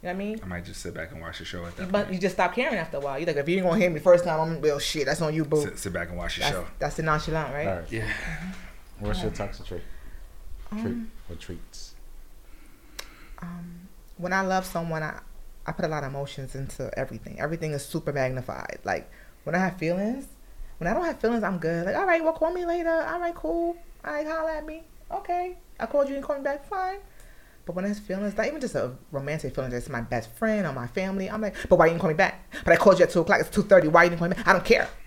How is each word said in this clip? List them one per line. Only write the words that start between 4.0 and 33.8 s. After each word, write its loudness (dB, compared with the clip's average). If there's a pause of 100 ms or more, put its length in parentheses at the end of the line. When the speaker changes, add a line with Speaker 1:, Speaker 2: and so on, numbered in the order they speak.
Speaker 1:
time, 0
I'm, -2
well, 4
shit, -2
that's 0
on 0
you, 2
boo." 2
Speaker 2:
Sit, -6
sit -6
back -4
and -6
watch -4
the -4
Speaker 1:
That's, 0
Speaker 2:
show. -4 (120)
Speaker 1:
that's -2
the -2
nonchalant, 0
right? -2
Speaker 3:
All 0
right. -8
Speaker 2:
Yeah. -4 (920)
Speaker 3:
What's 0
your 0
Speaker 1:
Okay. -6
Speaker 3:
toxic -6
trait? -8 (880)
Treat -6
Speaker 1:
Um, -4 (160)
Speaker 3:
or -10
treats? -12 (1500)
Speaker 1:
um, -12 (300)
when -4
I 2
love 2
someone, -4
I, -6 (460)
I -4
put -2
a 0
lot -2
of -6
emotions -8
into -8
everything. -6
Everything -4
is -4
super -4
magnified. -4
Like, -4 (340)
when -2
I 4
have 0
feelings, -2 (500)
when -2
I 2
don't 0
have -2
feelings, 2
I'm 0
good. 0
Like, 0
"All 2
right, 4
well, 2
call 0
me -2
later. 0
All 0
right, -2
cool. -2 (300)
All -6
right, -2
holla -2
at -8
me. -12 (280)
Okay. -4 (220)
I -4
called 2
you -4
and -6
call -4
me -10
back. -4
Fine." -4 (680)
But -6
when -4
there's -2
feelings, -4
not 2
even -4
just -4
a 0 (200)
romantic -4
feelings, -4
it's -6
my -4
best -4
friend 2
or -2
my -6
family, -2
I'm -4
like, -4 (120)
"But 10
why 12
you 6
didn't 0
call 4
me 2
back? 2 (180)
But 8
I 10
called 10
you 12
at 2
two 4
o'clock. 6
It's 0
two 2
thirty. 10